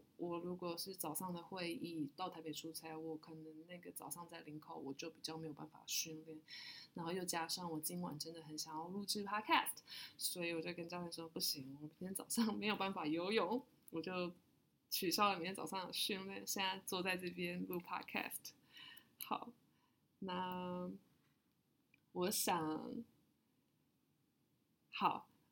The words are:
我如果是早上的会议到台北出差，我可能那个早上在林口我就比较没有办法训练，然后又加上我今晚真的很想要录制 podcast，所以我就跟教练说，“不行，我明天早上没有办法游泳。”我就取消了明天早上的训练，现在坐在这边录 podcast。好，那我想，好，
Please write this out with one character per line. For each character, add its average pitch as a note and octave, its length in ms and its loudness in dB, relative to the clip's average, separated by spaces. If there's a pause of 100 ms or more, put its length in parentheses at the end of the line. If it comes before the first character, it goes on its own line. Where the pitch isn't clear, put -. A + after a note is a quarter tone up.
(160)
我 F3 240 0
如 F3+ 160 -2
果 F3 200 -2
是 F3+ 200 -4
早 D#3 180 -2
上 F3+ 180 0
的 E3+ 80 -2
会 E3+ 320 0
议 E3 440 0
到 F#3 120 0
台 E3 120 -6
北 D#3+ 120 -2
出 D#3+ 200 -4
差， D#3+ 240 -6
我 D#3+ 200 -2
可 D#3+ 200 -12
能 D#3 320 -12
那 F3 100 -8
个 F3 140 -12
早 - 180 -8
上 E3+ 180 -6
在 E3 120 -8
林 D3+ 180 -8
口 E3 180 -8
我 C#3 180 -4
就 E3 140 -6
比 D#3+ 140 -10
较 D#3+ 160 -4
没 D#3+ 80 -4
有 D#3 60 -4
办 D3 160 -10
法 - 180 -18
训 D#3+ 400 0
练， D#3+ 100 -8 (580)
然 E3+ 120 -4
后 E3+ 60 0
又 F#3 120 0
加 F3 220 2
上 F3 240 -2
我 D#3 80 2
今 F3 240 -2
晚 D#3+ 160 -2
真 E3 160 -6
的 E3 80 -10
很 D#3 160 -6
想 D#3+ 160 -4
要 D#3+ 140 -2
录 G3+ 160 -2
制 G3+ 200 2
podcast， G#3+ 520 4 (420)
所 - 260 0
以 E3+ 80 4
我 E3 80 2
就 F3 140 -2
跟 E3+ 140 -4
教 F3 140 -2
练 E3+ 100 -4
说 E3 180 -6
，“不 - 80 -6
行， C#3 420 0
我 D3+ 60 -6 (120)
明 F3+ 100 -4
天 F#3+ 40 -4
早 - 160 -4
上 A3+ 300 4
没 G3+ 80 2
有 G#3+ 80 6
办 G3 180 2
法 F3+ 140 0
游 E3 240 4
泳。” A3 320 6 (280)
我 E3 120 0
就 F3+ 300 0 (560)
取 - 220 4
消 G#3 180 8
了 F#3+ 80 4
明 E3 80 -2
天 F#3 100 -2
早 - 120 -2
上 F#3 200 -2
的 F3 60 -6
训 F#3+ 340 0
练， G3 200 -6
现 G3 180 2
在 F#3+ 220 0
坐 F3+ 160 2
在 F#3 140 4
这 F3+ 120 -2
边 F3 400 0
录 F3+ 120 0
podcast。 - 720 -4 (720)
好， - 280 -4 (680)
那 F3+ 680 -2 (1200)
我 F3+ 180 4
想， E3 760 4 (1900)
好， - 380 4 (240)